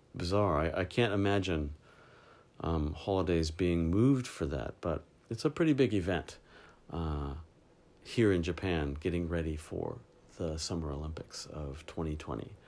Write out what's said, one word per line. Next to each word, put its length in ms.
bizarre. 420
I, 220
I 40
can't 280
imagine, 580
um, 340
holidays 560
being 400
moved 360
for 200
that, 340
but 240
it's 140
a 60
pretty 220
big 220
event, 440
uh, 420
here 300
in 100
Japan, 580
getting 280
ready 280
for 420
the 220
Summer 320
Olympics 560
of 400
twenty 300
twenty, 340